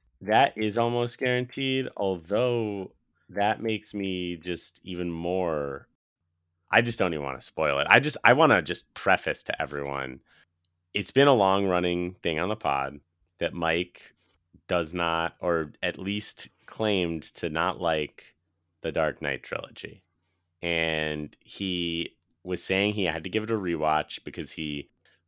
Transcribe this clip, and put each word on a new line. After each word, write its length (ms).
That 360
is 200
almost 420
guaranteed, 760
although 1000
that 320
makes 320
me 440
just 460
even 280
more, 760
I 100
just 160
don't 160
even 120
wanna 160
spoil 380
it. 100
I 100
just, 240
I 100
wanna 280
just 320
preface 500
to 180
everyone, 600
it's 180
been 160
a 60
long-running 880
thing 160
on 100
the 60
pod 440
that 140
Mike 640
does 260
not, 460
or 340
at 160
least 500
claimed 580
to 140
not 300
like 560
the 100
Dark 300
Knight 220
trilogy. 600
And 800
he 760
was 200
saying 300
he 100
had 220
to 40
give 140
it 80
a 40
rewatch 680
because 300
he, 360